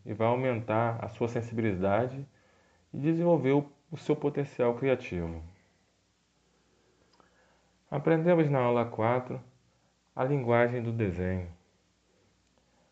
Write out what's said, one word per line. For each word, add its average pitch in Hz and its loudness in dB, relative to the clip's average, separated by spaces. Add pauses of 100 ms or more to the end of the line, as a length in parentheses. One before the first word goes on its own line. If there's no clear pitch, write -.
e 107 -10
vai 110 0
aumentar 117 0
a 104 -8
sua - -4
sensibilidade 113 -2 (640)
e - -10
desenvolver 165 2
o, 143 2 (200)
o 156 -14
seu - 0
potencial 143 0
criativo. 90 -2 (2500)
Aprendemos 160 2
na 139 2
aula 120 4
quatro 120 -2 (720)
a 127 -2
linguagem 120 2
do 113 -4
desenho, 92 -2 (1400)